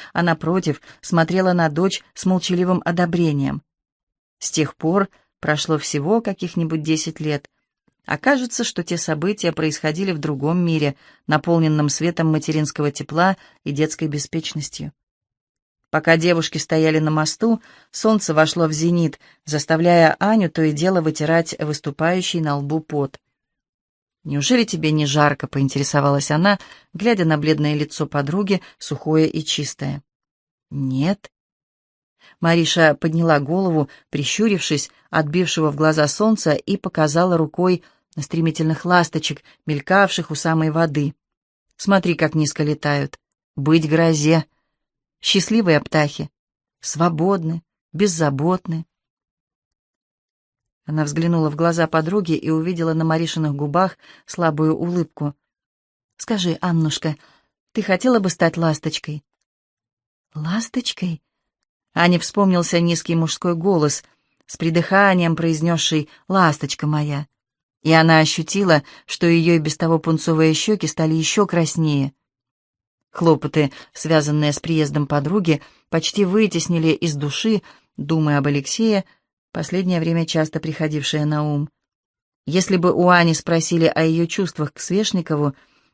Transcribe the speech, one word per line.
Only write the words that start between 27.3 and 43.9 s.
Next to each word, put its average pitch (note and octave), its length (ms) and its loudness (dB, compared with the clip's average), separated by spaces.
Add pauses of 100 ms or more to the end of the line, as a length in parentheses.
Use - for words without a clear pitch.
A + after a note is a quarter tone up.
бледное D3+ 380 0
лицо D3 320 -4
подруги, F3+ 540 -2 (160)
сухое D#3 520 0
и D#3 140 -4
чистое. C#3+ 580 -6 (720)
"Нет". C#3 580 -2 (1080)
Мариша E3 560 4
подняла E3 440 2
голову, D#3+ 500 0 (200)
прищурившись D#3+ 800 -2 (200)
от D#3+ 180 0
бившего D#3+ 440 0
в D3 40 -8
глаза D#3 320 2
солнца, G#3 460 0
и G3 240 -2
показала E3 600 0
рукой F3 460 0 (320)
на D#3 60 -6
стремительных D#3+ 640 -2
ласточек, E3+ 580 0 (220)
мелькавших F#3 640 0
у D3+ 40 -6
самой D#3+ 360 0
воды. D3+ 440 -2 (600)
"Смотри, F#3 400 2
как D#3 180 0
низко D#3 300 0
летают. D3 560 -2 (360)
Быть D#3 340 2
грозе. D#3+ 560 2 (720)